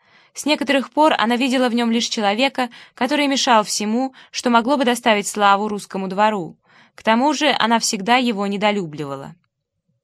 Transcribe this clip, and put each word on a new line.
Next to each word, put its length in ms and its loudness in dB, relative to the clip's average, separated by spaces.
С 120 -8
некоторых 440 0
пор 280 4
она 160 0
видела 340 0
в 60 -2
нем 160 0
лишь 160 0
человека, 600 0
который 320 0
мешал 380 2
всему, 500 -4
что 200 -4
могло 260 2
бы 80 0
доставить 420 0
славу 400 2
русскому 400 -6
двору. 500 -2
К 80 -20
тому 300 2
же 260 0
она 220 2
всегда 380 0
его 280 -2
недолюбливала. 880 -4